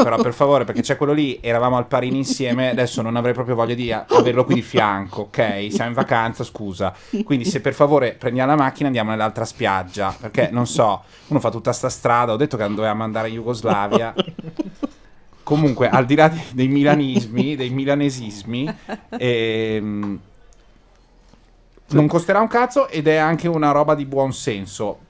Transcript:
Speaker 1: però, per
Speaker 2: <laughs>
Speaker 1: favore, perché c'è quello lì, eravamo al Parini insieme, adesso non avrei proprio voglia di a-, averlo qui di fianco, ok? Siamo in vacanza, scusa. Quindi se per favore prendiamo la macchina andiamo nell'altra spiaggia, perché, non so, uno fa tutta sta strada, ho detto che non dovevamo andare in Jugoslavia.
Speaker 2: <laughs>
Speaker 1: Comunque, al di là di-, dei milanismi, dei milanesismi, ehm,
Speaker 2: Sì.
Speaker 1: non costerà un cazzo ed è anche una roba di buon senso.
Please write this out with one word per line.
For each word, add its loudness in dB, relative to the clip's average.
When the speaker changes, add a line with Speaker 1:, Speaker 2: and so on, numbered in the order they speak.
Speaker 1:
però, 4
per 0
Speaker 2:
<laughs> -8
Speaker 1:
favore, 4
perché -2
c'è -2
quello 0
lì, 0
eravamo 2
al 0
Parini 0
insieme, -2
adesso -2
non -2
avrei 0
proprio -2
voglia 0
di -4
a-, -6
averlo 4
qui 2
di 0
fianco, -2
ok? -2
Siamo -4
in -8
vacanza, -2
scusa. -6
Quindi 0
se -2
per -2
favore 4
prendiamo 0
la 4
macchina 0
andiamo 0
nell'altra -2
spiaggia, -2
perché, 0
non 0
so, 2
uno 0
fa 0
tutta -2
sta -4
strada, 2
ho 2
detto 0
che -2
non -2
dovevamo -2
andare -4
in -8
Jugoslavia. 0
Speaker 2:
<laughs> -10
Speaker 1:
Comunque, 2
al 4
di 2
là 6
di-, 0
dei 0
milanismi, 2
dei -4
milanesismi, -2
ehm, -2
Speaker 2:
Sì. -2
Speaker 1:
non 6
costerà 2
un 2
cazzo 2
ed -2
è 4
anche 0
una 2
roba 4
di -4
buon 0
senso. -6